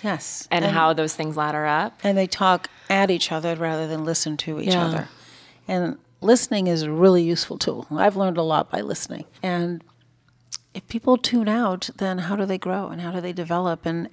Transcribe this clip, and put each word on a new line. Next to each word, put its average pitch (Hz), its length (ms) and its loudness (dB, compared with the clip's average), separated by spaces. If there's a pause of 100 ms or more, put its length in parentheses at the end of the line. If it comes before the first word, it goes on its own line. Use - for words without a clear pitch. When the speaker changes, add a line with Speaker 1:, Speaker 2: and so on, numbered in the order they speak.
Speaker 1:
Yes. - 480 -6
Speaker 2:
And 175 140 2
Speaker 1:
And 202 100 2
Speaker 2:
how 160 160 4
those 156 240 0
things 156 220 -4
ladder 151 280 -2
up. 156 380 0
Speaker 1:
And 196 140 2
they 190 100 2
talk 185 420 2 (200)
at 196 200 4
each 175 220 0
other 165 240 -2
rather 160 320 -2
than 156 160 -4
listen 160 340 -2
to 156 220 -6
each 185 140 0
Speaker 2:
Yeah. 175 120 2
Speaker 1:
other. 160 220 -2 (580)
And 180 320 -2 (220)
listening 208 480 4
is 165 140 2
a 151 100 -4
really 175 320 6
useful 165 340 -2
tool. - 320 -4
I've 196 280 2
learned 190 200 0
a 165 60 2
lot 156 260 2
by - 120 -4
listening. - 420 -8 (180)
And 175 400 -4 (920)
if - 120 -14
people 247 300 2
tune 233 320 0
out, 214 480 0
then 185 220 -2
how 180 160 -4
do 202 100 0
they 190 140 -2
grow 185 300 -4
and 165 120 -10
how 175 100 -6
do 185 80 -4
they 175 140 -6
develop? 170 540 -2
And, 165 260 -4